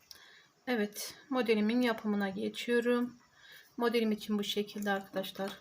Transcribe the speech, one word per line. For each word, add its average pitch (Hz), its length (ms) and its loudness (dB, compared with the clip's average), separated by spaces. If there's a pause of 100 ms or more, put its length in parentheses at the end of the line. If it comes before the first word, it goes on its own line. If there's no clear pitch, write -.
(680)
Evet, 214 480 -2 (140)
modelimin 233 520 2
yapımına 208 480 0
geçiyorum. 240 880 0 (580)
Modelim 226 340 2
için 214 280 -2
bu 202 40 -2
şekilde 208 480 -2
arkadaşlar 196 680 -2